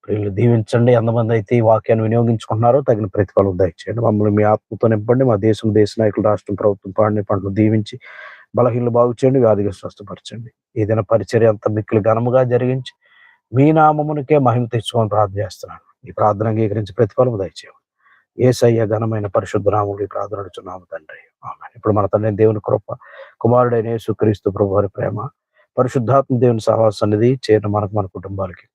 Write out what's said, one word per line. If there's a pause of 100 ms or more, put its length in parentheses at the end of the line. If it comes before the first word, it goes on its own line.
ప్రియులు
దీవించండి.
ఎంతమంది
అయితే
ఈ
వాక్యాన్ని
వినియోగించుకుంటున్నారో
తగిన
ప్రతిఫలం
దయచేయండి.
మమ్మల్ని
మీ
ఆత్మతో
నింపండి.
మా
దేశం,
దేశ
నాయకులు,
రాష్ట్రం,
ప్రభుత్వం
పాడిన
పంటలు
దీవించి, (580)
బలహీనలు
బాగు
చేయండి,
వ్యాధిగా
స్వస్థపరచండి. (260)
ఏదైనా
పరిచర్య
అంతా
మిక్కిలి
ఘనముగా
జరిగించి, (600)
మీ
నామమునికే
మహిమ
తెచ్చుకొని
ప్రార్థన
చేస్తున్నాను.
ఈ
ప్రార్థన
అంగీకరించి
ప్రతిఫలం
దయచేయండి.
యేసయ్య
ఘనమైన
పరిశుద్ధ
నామములో
ఈ
ప్రార్థన
అడుగుచున్నాము
తండ్రి. (140)
ఆమేన్.
ఇప్పుడు
మన
తండ్రి
దేవుని
కృప, (440)
కుమారుడైన
యేసుక్రీస్తు
ప్రభు
వారి
ప్రేమ, (500)
పరిశుద్ధాత్మ
దేవుని
సహవాసం
అనేది (100)
చేరిన
మనకు,
మన
కుటుంబాలకి